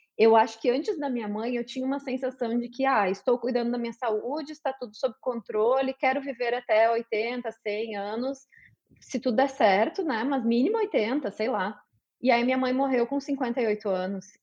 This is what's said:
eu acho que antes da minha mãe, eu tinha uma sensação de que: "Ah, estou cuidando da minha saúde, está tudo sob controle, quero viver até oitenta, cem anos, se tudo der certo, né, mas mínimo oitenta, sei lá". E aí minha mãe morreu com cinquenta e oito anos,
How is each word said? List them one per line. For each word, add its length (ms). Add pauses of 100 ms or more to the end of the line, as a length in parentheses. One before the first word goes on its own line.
(160)
eu 200
acho 240
que 100
antes 280
da 100
minha 200
mãe, 280
eu 80
tinha 220
uma 140
sensação 580
de 100
que: 160
"Ah, 260
estou 280
cuidando 320
da 80
minha 140
saúde, 600
está 200
tudo 240
sob 240
controle, 760
quero 260
viver 340
até 360
oitenta, 640
cem 440
anos, 440 (600)
se 200
tudo 160
der 140
certo, 540
né, 200
mas 200
mínimo 340
oitenta, 520
sei 180
lá". 320 (420)
E 80
aí 140
minha 140
mãe 140
morreu 340
com 140
cinquenta 420
e 40
oito 220
anos, 380 (160)